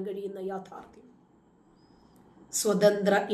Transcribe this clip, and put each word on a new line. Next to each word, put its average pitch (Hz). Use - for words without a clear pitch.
കഴിയുന്ന 196
യാഥാർത്ഥ്യം. -
സ്വതന്ത്ര 202